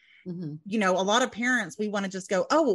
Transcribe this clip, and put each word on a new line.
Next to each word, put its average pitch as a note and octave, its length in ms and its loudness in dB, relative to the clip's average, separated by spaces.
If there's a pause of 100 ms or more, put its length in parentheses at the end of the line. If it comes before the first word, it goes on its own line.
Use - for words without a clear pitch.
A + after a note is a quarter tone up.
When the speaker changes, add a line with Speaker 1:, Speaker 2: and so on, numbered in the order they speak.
(280)
Speaker 1:
Mm-hmm. E3+ 280 -8 (100)
Speaker 2:
You G#3 140 -2
know, F#3 200 2
a F#3+ 40 2
lot G#3+ 200 4
of B3+ 80 0
parents, A#3 480 -2
we G#3+ 100 -4
wanna G3 200 -2
just F#3 200 -10
go, F#3 220 2
"Oh, D#4 120 6 (120)